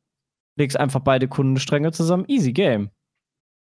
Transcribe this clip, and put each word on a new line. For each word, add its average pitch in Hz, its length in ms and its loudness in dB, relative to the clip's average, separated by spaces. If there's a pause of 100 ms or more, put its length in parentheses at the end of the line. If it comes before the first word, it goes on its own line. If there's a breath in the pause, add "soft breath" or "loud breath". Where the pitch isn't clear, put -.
(560)
legst 143 220 -2
einfach 135 220 0
beide 131 280 2
Kundenstränge 143 640 0
zusammen, 175 360 0
easy 185 240 0
game. 120 380 0 (760)